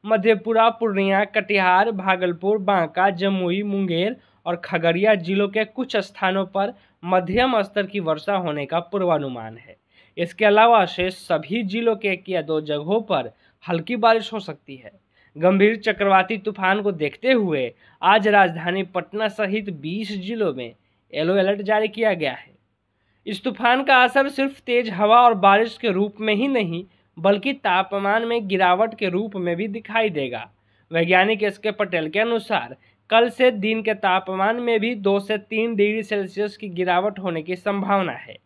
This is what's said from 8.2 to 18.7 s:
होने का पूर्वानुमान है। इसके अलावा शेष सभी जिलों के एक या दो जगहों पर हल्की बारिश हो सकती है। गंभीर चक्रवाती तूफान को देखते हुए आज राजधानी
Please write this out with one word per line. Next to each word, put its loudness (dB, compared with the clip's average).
होने -4
का -2
पूर्वानुमान -4
है। -20
इसके -2
अलावा 6
शेष -4
सभी -4
जिलों -2
के -6
एक -6
या -2
दो -2
जगहों -4
पर -4
हल्की -4
बारिश 2
हो -6
सकती -14
है। -20
गंभीर 4
चक्रवाती 0
तूफान -2
को -2
देखते -2
हुए 0
आज 4
राजधानी 2